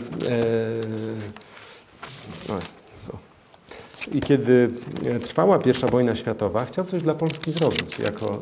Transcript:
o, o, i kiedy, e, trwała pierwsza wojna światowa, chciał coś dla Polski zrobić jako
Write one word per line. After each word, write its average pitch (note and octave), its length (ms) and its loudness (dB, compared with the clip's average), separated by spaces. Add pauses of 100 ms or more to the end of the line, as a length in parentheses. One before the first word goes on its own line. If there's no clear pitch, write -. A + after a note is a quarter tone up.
(2500)
o, - 20 -2
o, - 640 -10 (920)
i C#3+ 100 0
kiedy, B2 480 6 (360)
e, A#2+ 140 0
trwała E3+ 400 4
pierwsza B2+ 280 4
wojna A#2+ 280 4
światowa, A2 500 -2
chciał F#3 200 -4
coś F3+ 180 -4
dla D#3 100 2
Polski D#3 380 -2
zrobić - 480 2
jako G#2 420 -2